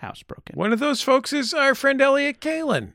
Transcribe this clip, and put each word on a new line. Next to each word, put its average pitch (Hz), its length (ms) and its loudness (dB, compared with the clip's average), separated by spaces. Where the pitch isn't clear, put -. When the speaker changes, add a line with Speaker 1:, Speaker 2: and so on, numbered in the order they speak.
Speaker 1:
Housebroken. - 520 -16
Speaker 2:
One 190 160 0
of 233 80 0
those 285 220 -2
folks 269 320 2
is 277 200 -2
our 269 200 2
friend 269 280 0
Elliot 285 400 2
Kalan 294 540 -2